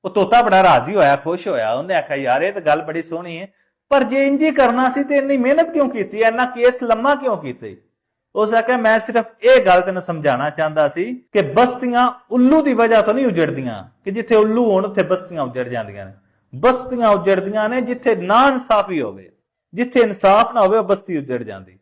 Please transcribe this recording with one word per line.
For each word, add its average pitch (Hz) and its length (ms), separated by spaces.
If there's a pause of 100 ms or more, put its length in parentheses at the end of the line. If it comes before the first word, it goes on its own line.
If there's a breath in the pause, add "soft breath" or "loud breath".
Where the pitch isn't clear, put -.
ਉਹ 185 60
ਤੋਤਾ 208 320
ਬੜਾ 190 200
ਰਾਜ਼ੀ 160 340
ਹੋਇਆ, 143 200
ਖੁਸ਼ 170 320
ਹੋਇਆ। 117 240
ਉਹਨੇ 165 220
ਆਖਿਆ, 156 220
"ਯਾਰ, 135 260
ਇਹ 190 100
ਤਾਂ 196 100
ਗੱਲ 156 200
ਬੜੀ 160 200
ਸੋਹਣੀ 165 380
ਹੈ, 196 80 (400)
ਪਰ 277 140
ਜੇ 269 240
ਇੰਝ 277 160
ਹੀ 311 80
ਕਰਨਾ 254 400
ਸੀ 277 140
ਤੇ 285 120
ਇੰਨੀ 277 200
ਮਿਹਨਤ 294 340
ਕਿਉਂ 294 200
ਕੀਤੀ, 208 300
ਇੰਨਾ 226 260
ਕੇਸ 247 360
ਲੰਮਾ 240 320
ਕਿਉਂ 262 220
ਕੀਤਾ?" 131 300 (680)
ਉਸ 214 180
ਆਖਿਆ, 233 220
ਮੈਂ 220 220
ਸਿਰਫ 226 260 (180)
ਇਹ 233 240
ਗੱਲ 180 140
ਤੈਨੂੰ 185 220
ਸਮਝਾਉਣਾ 147 480
ਚਾਹੁੰਦਾ 156 380
ਸੀ 220 440
ਕਿ 202 100
ਬਸਤੀਆਂ 240 680 (180)
ਉੱਲੂ 254 320
ਦੀ 277 120
ਵਜ੍ਹਾ 226 280
ਤੋਂ 208 120
ਨਹੀਂ 262 120
ਉਜੜਦੀਆਂ, 139 580 (200)
ਕਿ 196 60
ਜਿੱਥੇ 220 260
ਉੱਲੂ 220 340
ਹੋਣ 196 140
ਉੱਥੇ 196 180
ਬਸਤੀਆਂ 175 400
ਉਜੜ 123 260
ਜਾਂਦੀਆਂ 101 380
ਨੇ। 98 60 (420)
ਬਸਤੀਆਂ 247 540
ਉਜੜਦੀਆਂ 196 600
ਨੇ 247 120
ਜਿੱਥੇ 240 360
ਨਾ 208 320
ਇਨਸਾਫੀ 202 540
ਹੋਵੇ, 98 300 (420)
ਜਿੱਥੇ 247 260
ਇਨਸਾਫ 214 540
ਨਾ 240 60
ਹੋਵੇ 202 180
ਉਹ 214 60
ਬਸਤੀ 190 320
ਉਜੜ 127 260
ਜਾਂਦੀ। 98 400